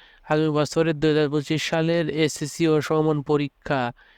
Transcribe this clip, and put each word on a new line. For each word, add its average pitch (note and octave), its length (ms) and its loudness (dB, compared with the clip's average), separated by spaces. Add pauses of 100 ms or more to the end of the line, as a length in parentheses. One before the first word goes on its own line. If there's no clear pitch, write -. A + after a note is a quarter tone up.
(300)
আগামী D#3 200 2
বছরের D3+ 500 0
দুই D#3 100 2
হাজার D3+ 200 2
পঁচিশ D3 400 -2
সালের E3 400 0
এসএসসি D#3 580 -2
ও D#3 140 4
সমমান D#3 400 0
পরীক্ষা C#3 680 -2 (260)